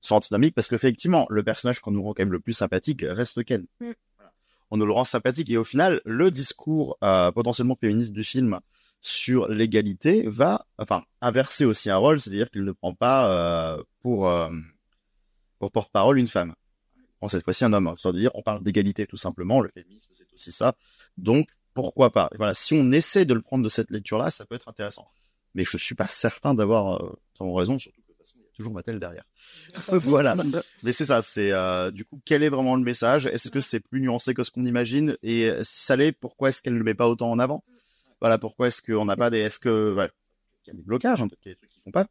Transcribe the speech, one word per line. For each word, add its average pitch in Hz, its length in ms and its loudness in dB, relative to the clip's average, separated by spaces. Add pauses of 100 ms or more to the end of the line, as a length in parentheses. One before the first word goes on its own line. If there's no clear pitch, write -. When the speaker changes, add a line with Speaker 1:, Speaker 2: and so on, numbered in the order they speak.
Speaker 1:
sont - 140 -2
antinomiques, 107 400 2
parce - 140 -2
qu'effectivement, 131 600 2
le 107 120 0
personnage 120 380 -2
qu'on 110 100 -10
nous 101 140 -2
rend 104 100 -6
quand 98 80 -2
même 98 100 0
le 90 60 -2
plus 117 140 -6
sympathique 101 520 -2
reste 117 400 -4
Ken. 110 180 -2 (180)
Speaker 2:
Mm. 233 100 -10 (260)
Speaker 1:
Voilà. - 160 -20 (380)
On 107 60 -2
nous 107 100 2
le 104 60 2
rend 123 100 2
sympathique, 127 480 -2
et 117 60 2
au 113 80 0
final, 160 400 0
le 131 260 2
discours, 151 720 -4
euh, 92 300 4
potentiellement 120 480 0
féministe 113 320 0
du 107 100 -8
film 110 380 -2 (420)
sur - 460 0
l'égalité 110 800 2
va, 143 380 0 (120)
enfin, 101 240 -2 (180)
inverser 127 440 0
aussi 107 260 2
un 95 60 4
rôle, 139 240 4
c'est-à-dire 104 300 -4
qu'il 98 140 -6
ne 98 80 -4
prend 87 220 -8
pas, 87 840 2
euh, 78 60 -12 (180)
pour, 101 280 0
euh, 85 200 0 (1120)
pour 98 140 -6
porte-parole 110 460 4
une 120 100 4
femme. 87 260 -2 (640)
Bon, 104 80 -8
cette 92 160 -2
fois-ci, - 200 0
un 113 80 6
homme, 98 160 4
hein, 82 80 -6
histoire 92 180 -2
de 90 60 -2
dire, 120 140 4
on 107 80 -10
parle 104 200 -4
d'égalité, 101 440 0
tout - 120 -16
simplement, 92 420 0
le 98 140 -4
féminisme, - 400 -20
c'est - 180 -20
aussi - 200 -16
ça. - 220 0 (440)
Donc, 117 300 2 (260)
pourquoi 127 360 2
pas ? 92 220 2
Et - 60 -18
voilà, 101 160 0
si - 200 -4
on 135 180 4
essaie 165 340 4
de 127 80 4
le 110 80 0
prendre 131 200 -2
de 110 60 0
cette 110 220 -4
lecture-là, 110 400 -4
ça 104 160 -12
peut - 80 -14
être 123 140 -16
intéressant. 104 380 -12 (480)
Mais 90 100 -2
je - 120 -6
suis - 180 -6
pas 101 120 -4
certain - 480 -2
d'avoir, 104 500 0
euh, - 80 -12 (220)
totalement 92 200 -6
raison, 98 240 0
surtout - 220 -16
que - 80 -20
de 87 80 -20
toute - 100 -20
façon, - 120 -20
il - 60 -20
y - 40 -20
a - 80 -20
toujours 110 160 -10
Mattel 107 260 -10
derrière. 87 260 -14 (640)
<laughs> - 0 -
Voilà. 147 460 4 (480)
Mais 120 100 -2
c'est 151 140 -4
ça, 127 160 4
c'est, 101 300 0
euh, 92 380 0
du 104 140 -14
coup, 143 200 -20
quel 147 180 2
est 156 60 4
vraiment 131 280 0
le 127 60 0
message ? 123 440 0
Est-ce - 240 -4
que 139 100 -2
c'est 117 200 -4
plus 131 200 -6
nuancé 127 320 -2
que 123 100 -2
ce - 80 -4
qu'on 123 140 -4
imagine ? 123 580 0
Et, 113 280 0
euh, - 120 -4
si - 220 -6
ça 131 120 2
l'est, 147 160 4
pourquoi - 360 -4
est-ce - 140 -4
qu'elle 123 120 -4
ne 117 40 -2
le 110 60 -2
met 110 100 0
pas 120 140 2
autant 117 220 0
en 117 80 0
avant ? 127 260 -2 (560)
Voilà, 113 180 4
pourquoi 120 300 -2
est-ce - 140 -4
qu'on 107 220 0
n'a 98 120 0
pas 120 140 0
des, 117 100 0
est-ce 107 180 -4
que, 107 360 2
ouais, 95 160 -2 (560)
il - 20 -20
y - 20 -20
a 76 60 -18
des 85 80 -18
blocages, 131 360 0
hein, 107 80 0
peut-être - 120 -12
qu'il 98 100 -18
y - 20 -16
a - 20 -16
des - 40 -20
trucs - 120 -20
qui - 140 -20
font 95 60 -18
pas 190 200 0